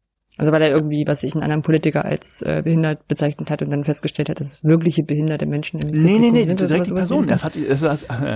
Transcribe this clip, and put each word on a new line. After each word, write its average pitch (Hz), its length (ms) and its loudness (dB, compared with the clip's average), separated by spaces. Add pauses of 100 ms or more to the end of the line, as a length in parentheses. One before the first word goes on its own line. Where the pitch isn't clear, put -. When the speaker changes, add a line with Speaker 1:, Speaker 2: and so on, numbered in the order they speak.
(380)
Speaker 1:
Also 151 140 2
weil 156 100 4
er 151 80 4
irgendwie, 151 360 0
was 147 160 -2
ich, 151 120 -4
einen 156 80 -2
anderen 151 200 -2
Politiker 156 420 0
als, - 380 -6
äh, 156 220 -2
behindert 160 440 0
bezeichnet 151 420 -4
hat 151 120 -4
und 143 80 -4
dann 143 140 -2
festgestellt 151 460 -4
hat, - 100 -6
dass 143 60 -6
es - 180 -10
wirkliche 160 380 4
behinderte 151 420 -2
Menschen 151 360 -4
im 151 100 -4
Speaker 2:
Nee, 165 280 4
nee, 233 120 6
Speaker 1:
Publikum - 20 4
Speaker 2:
nee, 226 140 4
Speaker 1:
sind 185 140 0
oder 185 80 2
Speaker 2:
direkt 175 180 2
die 196 40 -2
Speaker 1:
sowas, 180 180 0
Speaker 2:
Person. 269 160 2
Speaker 1:
sowas? - 180 0
Speaker 2:
Er - 20 -2
hat, 156 120 -6
er 143 340 0
hat, 147 140 -2
äh, 127 200 -4 (120)